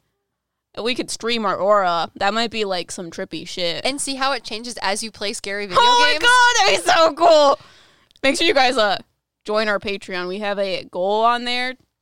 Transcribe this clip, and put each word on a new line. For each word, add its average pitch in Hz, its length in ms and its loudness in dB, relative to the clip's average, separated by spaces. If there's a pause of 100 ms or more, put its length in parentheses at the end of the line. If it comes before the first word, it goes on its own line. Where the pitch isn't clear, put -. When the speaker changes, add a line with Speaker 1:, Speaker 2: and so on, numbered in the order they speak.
(800)
Speaker 1:
We 240 140 -2
could - 160 -6
stream 226 340 -4
our 180 100 0
Aura. 180 600 2
That 196 180 -2
might 226 160 -2
be, 220 160 -4
like, 180 240 -6
some 170 220 -12
trippy 180 360 -10
shit. 170 380 -4
Speaker 2:
And 269 160 -4
see 277 140 -6
how 269 160 -2
it 247 120 -6
changes 233 380 -12
as 202 220 -4
you 220 80 -12
play 208 220 -6
scary 202 340 -8
video 480 160 2
Speaker 1:
Oh 494 160 4
my 480 140 4
Speaker 2:
games. - 100 -4
Speaker 1:
God, 480 420 6
that'd 392 180 0
be 339 80 2
so 330 220 4
cool. 302 460 6 (640)
Make 269 140 2
sure 339 100 0
you 311 80 2
guys, 269 200 4
uh, 208 220 2 (460)
join 214 240 -2
our 208 100 0
Patreon. 196 500 -8
We 185 120 -8
have 202 180 -4
a 196 280 -4
goal 202 380 -2
on 240 220 0
there 247 300 -4 (260)